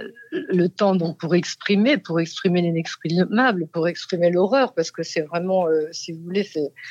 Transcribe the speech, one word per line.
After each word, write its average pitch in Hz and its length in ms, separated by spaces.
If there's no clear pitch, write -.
le 190 380
temps 196 260
donc 165 240
pour 165 160
exprimer, 208 640
pour 165 200
exprimer 175 440
l'inexprimable, 175 1040
pour 165 200
exprimer 175 440
l'horreur, 208 420
parce 165 160
que - 140
c'est 160 180
vraiment, 175 460
euh, 156 240
si - 220
vous 165 100
voulez, 185 200
c'est, 151 280